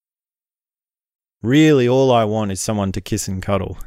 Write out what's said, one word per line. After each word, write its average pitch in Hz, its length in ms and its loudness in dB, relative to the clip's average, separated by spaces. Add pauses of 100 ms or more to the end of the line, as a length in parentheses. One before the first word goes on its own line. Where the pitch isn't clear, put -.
(1400)
Really, 135 460 4
all 131 240 2
I 117 140 4
want 107 260 -2
is 92 80 -6
someone 101 320 -2
to 90 100 -6
kiss - 260 -6
and 95 140 -6
cuddle. 98 460 -4